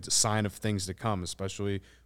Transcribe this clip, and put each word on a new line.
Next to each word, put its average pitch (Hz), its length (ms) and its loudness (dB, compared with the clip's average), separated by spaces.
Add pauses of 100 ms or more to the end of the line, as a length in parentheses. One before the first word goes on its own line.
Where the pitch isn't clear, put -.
(100)
sign 107 340 4
of 98 80 0
things 101 340 -2
to 95 60 -6
come, 101 300 -2
especially 98 580 -4 (260)